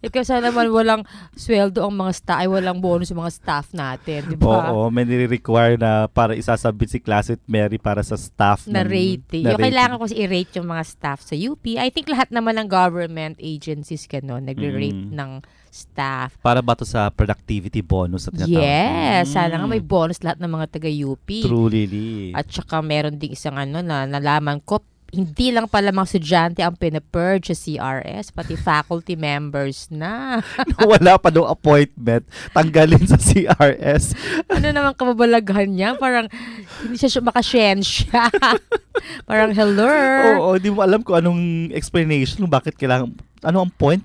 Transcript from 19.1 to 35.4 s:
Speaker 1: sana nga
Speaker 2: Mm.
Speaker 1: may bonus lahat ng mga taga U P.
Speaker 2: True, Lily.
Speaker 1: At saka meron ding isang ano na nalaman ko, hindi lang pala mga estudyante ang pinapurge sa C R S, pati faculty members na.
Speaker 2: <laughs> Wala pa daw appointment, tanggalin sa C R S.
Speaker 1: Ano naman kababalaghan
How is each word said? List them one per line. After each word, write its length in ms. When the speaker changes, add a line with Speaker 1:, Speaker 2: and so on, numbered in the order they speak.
Speaker 1:
sana 240
nga 80
Speaker 2:
Mm. 80
Speaker 1:
may 80
bonus 400
lahat 160
ng 160
mga 160
taga 220
U 160
P. 240
Speaker 2:
True, 260
Lily. 680
Speaker 1:
At 100
saka 380
meron 320
ding 160
isang 240
ano 240
na 240
nalaman 560
ko, 240
hindi 400
lang 160
pala 240
mga 180
estudyante 540
ang 160
pinapurge 720
sa 100
C 180
R 260
S, 260
pati 240
faculty 640
members 720
na. 560
Speaker 2:
<laughs> 260
Wala 340
pa 160
daw 160
appointment, 760
tanggalin 560
sa 80
C 320
R 260
S. 380
Speaker 1:
Ano 220
naman 240
kababalaghan 800